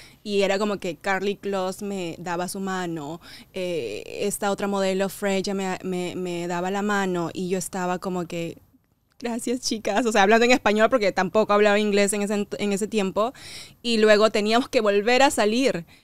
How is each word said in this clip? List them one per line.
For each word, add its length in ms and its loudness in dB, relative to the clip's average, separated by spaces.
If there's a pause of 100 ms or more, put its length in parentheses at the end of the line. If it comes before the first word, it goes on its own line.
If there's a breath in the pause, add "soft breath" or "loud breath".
(240 loud breath)
y 180 0
era 160 2
como 200 -2
que 180 -8
Carly 400 -2
Close 480 -6
me 340 -6
daba 300 -6
su 120 -8
mano, 600 -6 (320 loud breath)
eh, 500 -6 (200)
esta 280 -4
otra 160 -4
modelo, 420 0
Freya, 460 -4
me, 300 -4
me, 320 -6
me 320 -6
daba 240 -4
la 100 -4
mano 500 -2
y 160 -6
yo 100 -2
estaba 420 -4
como 260 -4
que, 300 -8 (640)
"Gracias, 400 -4
chicas". 460 -2
O 40 0
sea, 120 4
hablando 220 6
en 60 6
español 400 4
porque 220 2
tampoco 400 2
hablaba 260 6
inglés 340 2
en 100 -2
ese 120 -2
ent-, 240 -4
en 140 -2
ese 160 -2
tiempo. 440 0 (500 loud breath)
Y 160 0
luego 320 6
teníamos 380 2
que 120 2
volver 420 4
a 80 6
salir. 540 0 (200 soft breath)